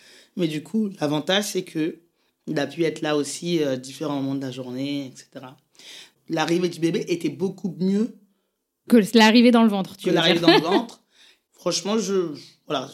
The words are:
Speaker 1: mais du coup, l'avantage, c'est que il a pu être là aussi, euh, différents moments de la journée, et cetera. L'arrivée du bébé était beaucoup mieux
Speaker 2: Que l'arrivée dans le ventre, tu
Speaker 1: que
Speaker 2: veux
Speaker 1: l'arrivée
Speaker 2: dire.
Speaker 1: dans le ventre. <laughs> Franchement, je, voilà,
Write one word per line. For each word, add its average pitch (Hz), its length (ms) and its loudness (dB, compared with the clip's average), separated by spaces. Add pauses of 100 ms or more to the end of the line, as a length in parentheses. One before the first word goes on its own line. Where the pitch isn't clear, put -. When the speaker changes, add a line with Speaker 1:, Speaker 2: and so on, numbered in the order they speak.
(380)
Speaker 1:
mais 175 100 0
du 151 160 -8
coup, 220 260 -4 (120)
l'avantage, 151 460 -2
c'est 185 160 -6
que 160 340 -6 (500)
il 156 100 -6
a 143 100 -2
pu 160 180 -4
être - 160 -6
là 151 160 -2
aussi, 160 440 -4
euh, 135 140 -2
différents 135 460 -8
moments 135 140 -4
de 135 60 -6
la 131 100 -8
journée, 131 560 -8
et 127 100 -18
cetera. 131 400 -20 (720)
L'arrivée 165 400 0
du 165 100 -10
bébé 165 300 -2
était 170 200 -4
beaucoup 170 520 -6
mieux 202 340 0 (720)
Speaker 2:
Que 240 100 6 (160)
l'arrivée 226 380 8
dans 226 120 6
le 226 60 6
ventre, 196 280 -4
tu - 80 -14
Speaker 1:
que 185 40 0
Speaker 2:
veux 170 60 2
Speaker 1:
l'arrivée 170 240 2
Speaker 2:
dire. 165 80 0
Speaker 1:
dans - 60 8
le 160 80 6
ventre. 185 420 -2 (240)
<laughs> - 240 -20
Franchement, 180 460 -4
je, 185 360 -2 (320)
voilà, 135 280 -6